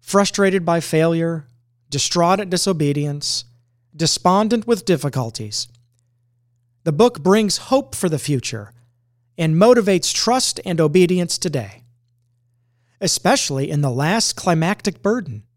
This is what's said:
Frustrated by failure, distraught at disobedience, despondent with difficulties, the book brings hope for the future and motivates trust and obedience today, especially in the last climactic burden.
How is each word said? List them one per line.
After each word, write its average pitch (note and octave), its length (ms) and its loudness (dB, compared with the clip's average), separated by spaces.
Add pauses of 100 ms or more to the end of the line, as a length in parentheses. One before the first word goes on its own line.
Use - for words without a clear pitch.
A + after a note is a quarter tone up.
Frustrated G3 640 2
by E3+ 160 2
failure, E3 640 0 (420)
distraught F3 520 0
at F#3+ 100 -6
disobedience, D3 920 -2 (500)
despondent G3 720 0
with A3+ 180 0
difficulties, B2+ 840 -4 (1160)
the D#3+ 80 -2
book G#3+ 300 2
brings G3 360 2
hope - 360 -2
for - 140 -2
the D#3 100 -2
future A#2 540 -6 (640)
and D#3+ 180 0
motivates G3+ 580 4
trust - 520 -2
and E3+ 160 -4
obedience F3 580 2
today, C3 460 -8 (1160)
especially F3 680 0
in D3 100 -2
the C#3 100 0
last D3+ 440 -2
climactic F3 680 -2
burden. F#3 420 -4 (120)